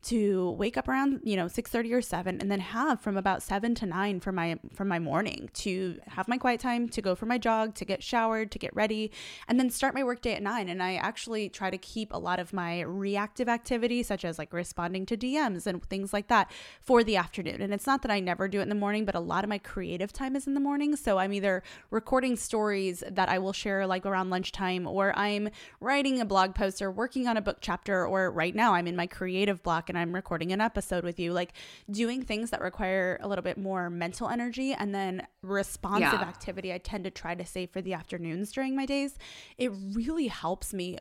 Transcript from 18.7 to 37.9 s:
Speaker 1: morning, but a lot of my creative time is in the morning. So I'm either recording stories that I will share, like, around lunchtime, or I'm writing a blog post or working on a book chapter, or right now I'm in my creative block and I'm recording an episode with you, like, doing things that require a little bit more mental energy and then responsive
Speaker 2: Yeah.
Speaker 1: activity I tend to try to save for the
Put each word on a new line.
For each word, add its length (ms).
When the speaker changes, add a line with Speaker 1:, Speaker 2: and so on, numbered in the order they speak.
Speaker 1:
morning, 320
but 80
a 60
lot 220
of 60
my 80
creative 560
time 240
is 100
in 60
the 80
morning. 360
So 200
I'm 160
either 300
recording 480
stories 720
that 200
I 80
will 160
share, 320
like, 180
around 240
lunchtime, 580
or 320
I'm 300
writing 400
a 60
blog 280
post 280
or 80
working 360
on 120
a 40
book 200
chapter, 420
or 260
right 240
now 200
I'm 120
in 100
my 100
creative 560
block 320
and 60
I'm 120
recording 380
an 100
episode 440
with 160
you, 120
like, 200
doing 360
things 260
that 100
require 600
a 60
little 160
bit 120
more 320
mental 400
energy 440
and 200
then 320
responsive 800
Speaker 2:
Yeah. 20
Speaker 1:
activity 500
I 60
tend 260
to 80
try 240
to 100
save 240
for 100
the 140